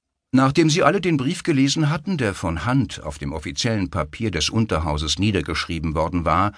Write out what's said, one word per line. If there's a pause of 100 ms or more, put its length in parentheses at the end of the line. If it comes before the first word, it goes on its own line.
(320)
Nachdem
sie
alle
den
Brief
gelesen
hatten,
der
von
Hand
auf
dem
offiziellen
Papier
des
Unterhauses
niedergeschrieben
worden
war,